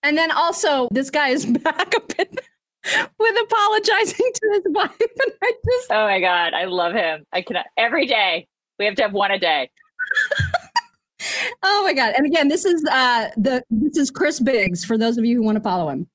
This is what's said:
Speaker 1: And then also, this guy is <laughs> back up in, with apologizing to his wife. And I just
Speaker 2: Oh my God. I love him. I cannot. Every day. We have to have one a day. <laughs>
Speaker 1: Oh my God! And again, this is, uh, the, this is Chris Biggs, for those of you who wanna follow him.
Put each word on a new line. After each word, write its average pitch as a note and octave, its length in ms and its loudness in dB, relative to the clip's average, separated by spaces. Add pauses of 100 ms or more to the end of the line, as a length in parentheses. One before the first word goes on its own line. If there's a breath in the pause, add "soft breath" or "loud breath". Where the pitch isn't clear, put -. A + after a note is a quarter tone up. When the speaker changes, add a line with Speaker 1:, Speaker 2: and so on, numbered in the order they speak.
Speaker 1:
And D4 140 2
then D#4+ 140 0
also, D4+ 600 0
this C4 180 -2
guy D4 200 0
is C4+ 160 0
<laughs> - 180 0
back E4+ 320 -2
up - 240 -4
in, F4+ 80 0 (920 loud breath)
with A4+ 240 2
apologizing G#4+ 920 2
to A4 180 -2
his G4 140 0
wife. F4 320 0
And A#4+ 420 -2
I A#4+ 120 0 (120)
just B3 260 0
Speaker 2:
Oh G#3+ 140 2
my G3 140 2
God. F3 340 2
I F3+ 120 -2
love F3+ 280 -2
him. D#3+ 400 -2
I F3+ 80 -2
cannot. F#3 240 -6 (120)
Every A#3 280 2
day. G3 420 0 (300)
We G3+ 80 -2
have G#3 100 -2
to G3+ 80 -2
have G3+ 100 -2
one G3 180 0
a F#3+ 80 -2
day. D3+ 360 0
<laughs> - 40 -20 (1800 loud breath)
Speaker 1:
Oh G4+ 200 2
my F#4+ 100 0
God! B3 220 0
And C#4+ 120 2
again, D4 220 2
this D#4 160 0
is, E4+ 260 2
uh, B3 440 2
the, B3+ 360 0
this A3+ 260 0
is C#4+ 140 0
Chris - 280 -2
Biggs, G3+ 460 0
for A3+ 100 0
those A3+ 220 0
of A3+ 80 0
you A#3+ 120 2
who A3+ 60 0
wanna G#3+ 160 2
follow F3+ 300 -2
him. D#3 260 -6